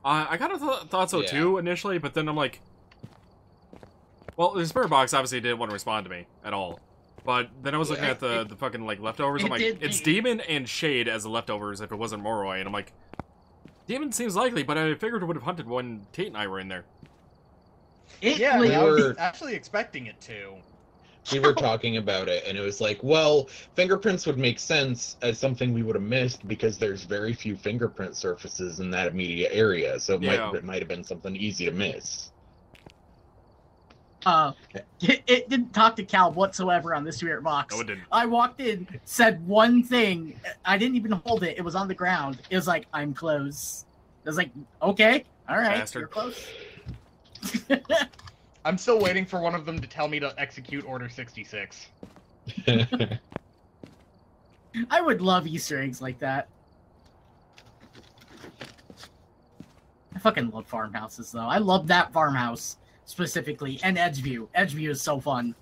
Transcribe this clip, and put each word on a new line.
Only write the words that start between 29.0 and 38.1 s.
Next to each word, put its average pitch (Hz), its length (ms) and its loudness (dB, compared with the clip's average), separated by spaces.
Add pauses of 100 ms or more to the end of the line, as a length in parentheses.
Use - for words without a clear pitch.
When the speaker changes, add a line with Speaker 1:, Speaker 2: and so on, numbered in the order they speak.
Speaker 2:
immediate 87 440 -2
area, 87 480 2
so - 140 0
it 87 80 2
Speaker 1:
Yeah. 110 300 2
Speaker 2:
might, 101 60 -4
it - 60 -6
might 92 200 -4
have 82 40 -8
been 87 160 -8
something 95 320 -8
easy 95 300 -4
to 85 60 0
miss. - 600 -6 (1900)
Speaker 3:
Uh, 160 280 4 (500)
it, 247 240 4
it 247 240 6
didn't 240 240 0
talk 220 220 6
to 208 80 -6
Cal 185 280 6
whatsoever 175 600 0
on 147 100 -2
the 160 80 -6
spirit 156 320 -4
box. 147 300 0
Speaker 1:
No, 113 80 -4
it 110 60 -4
didn't. 95 240 -8